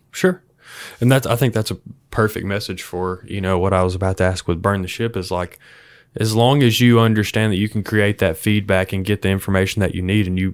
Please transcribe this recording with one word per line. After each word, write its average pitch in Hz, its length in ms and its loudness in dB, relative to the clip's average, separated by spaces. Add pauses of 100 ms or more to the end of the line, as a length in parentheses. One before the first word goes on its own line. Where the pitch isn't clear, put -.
(120)
Sure. - 320 0 (580)
And 123 100 4
that's, 135 140 2
I 120 100 0
think 117 180 2
that's 110 180 -2
a - 60 -8 (340)
perfect 110 340 0
message 98 380 -6
for, 92 440 -6
you 101 140 -8
know, 92 160 0
what 95 160 2
I 92 100 4
was 92 120 0
about 95 220 -2
to 95 60 2
ask 92 240 -2
with 87 140 -2
Burn 98 200 0
the 90 60 -6
Ship 113 300 -6
is, 90 140 -8
like, 90 280 -6 (560)
as 110 200 -2
long 127 260 4
as 117 180 4
you 120 200 6
understand 110 520 2
that 92 60 0
you 104 100 0
can 107 160 -4
create 104 360 0
that 92 180 0
feedback 98 560 0
and 95 100 -2
get 101 200 -2
the 95 60 0
information 95 500 0
that 92 160 0
you 90 60 -4
need, 95 260 0
and 92 100 -2
you, 92 160 -2